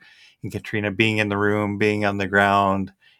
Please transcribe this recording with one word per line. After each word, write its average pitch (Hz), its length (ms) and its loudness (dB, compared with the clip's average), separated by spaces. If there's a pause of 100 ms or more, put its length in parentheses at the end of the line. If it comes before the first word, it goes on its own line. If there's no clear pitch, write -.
(420)
and 101 100 -10
Katrina 104 380 -4
being 107 280 2
in 104 120 0
the 101 80 -2
room, 104 400 -2
being 104 260 0
on 101 140 0
the 98 80 -4
ground, 98 640 2 (260)